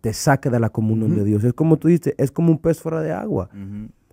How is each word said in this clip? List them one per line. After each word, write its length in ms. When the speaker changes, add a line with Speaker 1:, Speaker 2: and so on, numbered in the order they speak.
Speaker 1:
te 120
saca 360
de 100
la 120
comunión 400
Speaker 2:
Ujú. 80
Speaker 1:
de 60
Dios. 200
Es 80
como 240
tú 120
dices, 280
es 140
como 200
un 60
pez 240
fuera 200
de 120
agua. 400
Speaker 3:
Ujú. 380